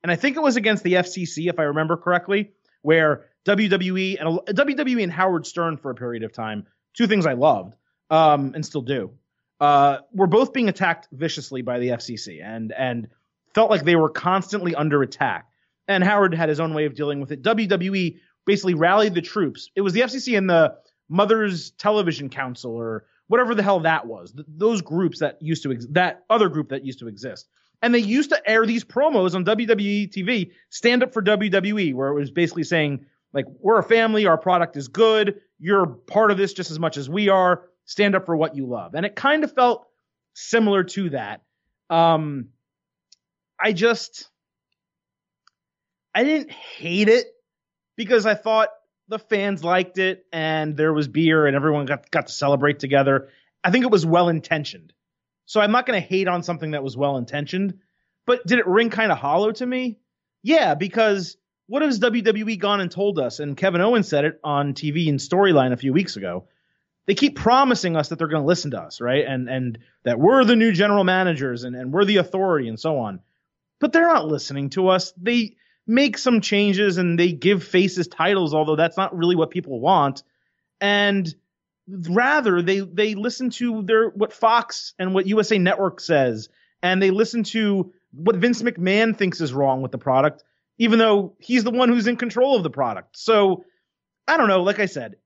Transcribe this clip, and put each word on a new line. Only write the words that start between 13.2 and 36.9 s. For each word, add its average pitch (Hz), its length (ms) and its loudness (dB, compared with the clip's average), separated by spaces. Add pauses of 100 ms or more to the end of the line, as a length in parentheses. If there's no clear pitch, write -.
felt 220 160 4
like 196 140 2
they 170 140 4
were 156 140 4
constantly 180 680 -4
under 147 260 2
attack. 123 460 -4 (400)
And 190 160 2
Howard 196 300 2
had 160 160 -2
his 147 100 -2
own 160 120 -2
way 151 120 -2
of 139 100 -4
dealing 143 240 -4
with 139 140 -10
it. 135 100 -12
W 220 240 0
W 190 300 -2
E 180 240 -4 (240)
basically 196 300 0
rallied 185 400 2
the 170 80 -2
troops. - 520 -6
It 190 60 -2
was 196 120 0
the 233 120 2
F 233 60 -4
C 254 100 -8
C 240 160 -2
and 190 120 0
the 165 280 4 (320)
Mothers 202 640 0
Television 170 560 -2
Council 123 480 -10
or 113 300 -8 (200)
whatever 233 300 2
the 208 80 0
hell 196 160 2
that 160 260 0
was. 101 260 -16
Th-, 147 140 -18
those 185 360 -2
groups 170 360 -2
that 151 240 -4
used 156 220 -4
to 135 80 -4
ex-, 117 180 -8
that 175 400 0
other 214 180 4
group 147 200 -4
that 139 160 -8
used - 160 -10
to 120 80 -14
exist. 107 400 -14 (340)
And 240 120 2
they 240 40 6
used 233 320 0
to 269 200 0
air 226 140 4
these 226 200 -2
promos 233 500 0
on 185 100 -2
W 220 220 0
W 202 220 0
E 202 180 -2
T 196 160 -10
V, 202 300 -2 (180)
"Stand 247 320 2
up 254 100 -2
for 226 80 -4
W 208 300 0
W 196 280 0
E," 165 140 -2
where 135 160 -4
it 143 60 -2
was 143 160 -4
basically - 340 -2
saying, 147 400 -2 (300)
like, 139 100 -2 (160)
"We're 220 180 4
a 185 60 0
family, 220 400 2
our 165 140 4
product 170 400 0
is 131 100 -12
good, 214 540 2 (160)
you're 185 280 2
part 208 440 0
of 190 80 0
this 196 160 -2
just 175 160 -10
as 156 80 -10
much 160 180 -4